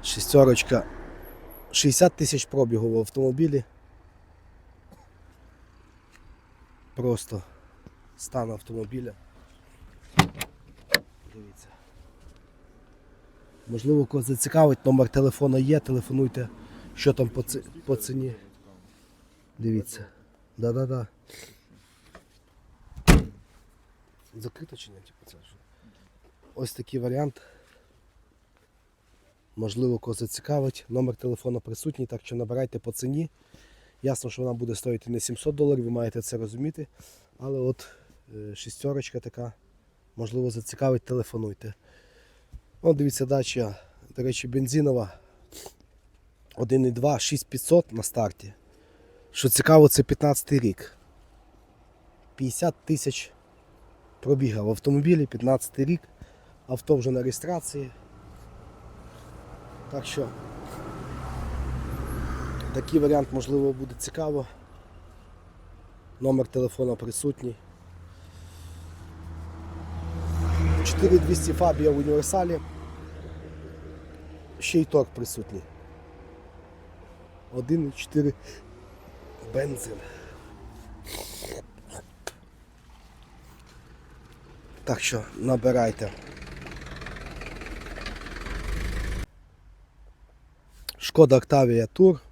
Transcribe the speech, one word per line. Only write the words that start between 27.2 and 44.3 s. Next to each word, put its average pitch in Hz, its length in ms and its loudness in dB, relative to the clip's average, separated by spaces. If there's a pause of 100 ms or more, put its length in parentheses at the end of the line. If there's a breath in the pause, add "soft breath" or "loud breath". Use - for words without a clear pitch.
Можливо, 113 420 -2
кого 113 160 -6
зацікавить. 135 760 -4
Номер 123 280 -2
телефону 123 440 -4
присутній, 127 460 -8
так 113 180 -10
що 120 120 -8
набирайте 120 420 -4
по 117 140 -8
ціні. 143 380 -4 (720 soft breath)
Ясно, 127 280 -2
що 127 120 -8
вона 123 120 -2
буде 117 200 -4
стоїти 117 360 -4
не 120 100 -2
сімсот 147 340 -4
доларів, 143 300 2
ви 117 60 -4
маєте 117 320 -2
це - 140 -8
розуміти. 127 500 -6 (520 soft breath)
Але 135 200 -4
от, 127 300 -2 (480 soft breath)
е, 104 180 -12
шістерочка 135 640 -6
така, 120 320 -10 (640)
можливо, 120 340 -2
зацікавить, 123 520 -2
телефонуйте. 110 720 -6 (1080 soft breath)
От 165 140 4
дивіться, 139 300 0
дача, 123 500 0 (400 loud breath)
до 127 60 -4
речі, 127 260 -4